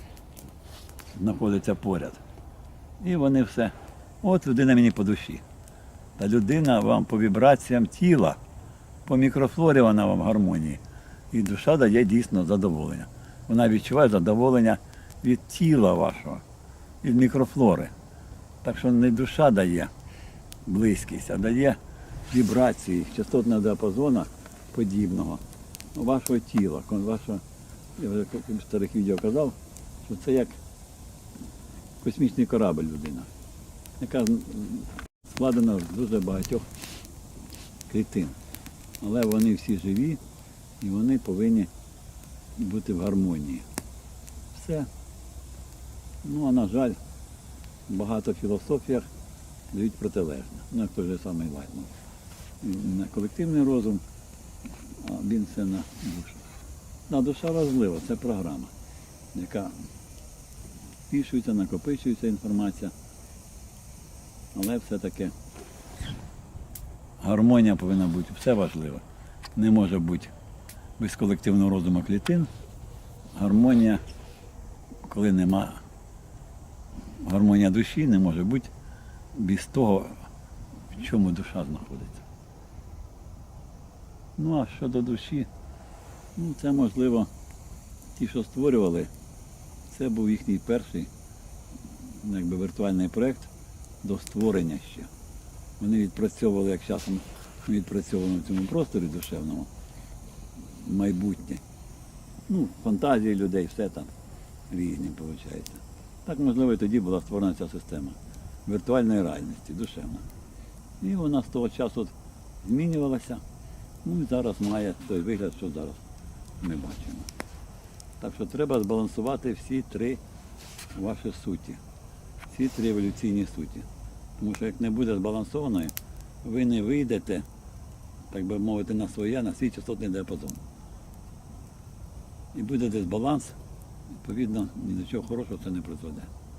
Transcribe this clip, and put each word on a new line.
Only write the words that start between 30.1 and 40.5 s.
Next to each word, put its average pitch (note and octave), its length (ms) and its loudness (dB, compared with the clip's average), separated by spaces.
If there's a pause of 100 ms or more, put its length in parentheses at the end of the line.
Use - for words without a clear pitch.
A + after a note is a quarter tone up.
це C3+ 80 4
як B2+ 140 4 (1600)
космічний B2 420 2
корабль F#2 380 2
людина, D2+ 380 -6 (800)
яка G#3+ 240 0
з-, A3+ 140 2 (920)
складена A#2 480 4
з E2+ 160 -6
дуже A2 240 0
багатьох F#2+ 420 0 (1300)
клітин. G#2+ 360 0 (760)
Але A2 180 0
вони A2 320 4
всі G2 240 0
живі G#2 400 0 (640)